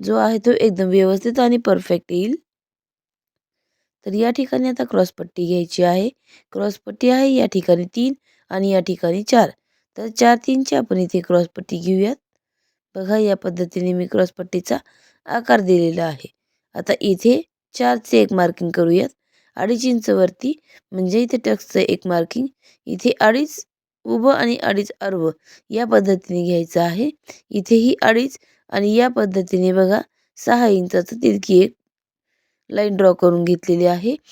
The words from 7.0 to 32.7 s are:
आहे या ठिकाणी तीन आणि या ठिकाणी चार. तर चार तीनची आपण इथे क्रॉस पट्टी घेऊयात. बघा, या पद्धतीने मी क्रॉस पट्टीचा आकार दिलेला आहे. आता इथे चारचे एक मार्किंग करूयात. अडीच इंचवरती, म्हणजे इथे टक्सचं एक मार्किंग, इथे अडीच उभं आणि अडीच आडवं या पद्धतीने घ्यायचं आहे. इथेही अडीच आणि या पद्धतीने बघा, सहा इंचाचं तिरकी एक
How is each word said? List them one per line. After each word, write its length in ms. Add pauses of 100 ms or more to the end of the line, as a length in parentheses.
आहे 200
या 220
ठिकाणी 320 (100)
तीन 180 (380)
आणि 200
या 120
ठिकाणी 420
चार. 260 (480)
तर 120
चार 260 (100)
तीनची 300
आपण 220
इथे 220
क्रॉस 260 (100)
पट्टी 220
घेऊयात. 380 (800)
बघा, 240
या 180
पद्धतीने 560
मी 140
क्रॉस 260
पट्टीचा 440 (520)
आकार 340
दिलेला 420
आहे. 240 (460)
आता 180 (100)
इथे 380 (340)
चारचे 460
एक 120
मार्किंग 380
करूयात. 380 (480)
अडीच 280
इंचवरती, 680 (400)
म्हणजे 300
इथे 220
टक्सचं 380
एक 240
मार्किंग, 400 (400)
इथे 340
अडीच 440 (420)
उभं 260
आणि 300
अडीच 380
आडवं 300 (400)
या 160
पद्धतीने 580
घ्यायचं 380
आहे. 280 (400)
इथेही 520
अडीच 360 (340)
आणि 220
या 160
पद्धतीने 640
बघा, 260 (380)
सहा 300
इंचाचं 540
तिरकी 380
एक 140 (960)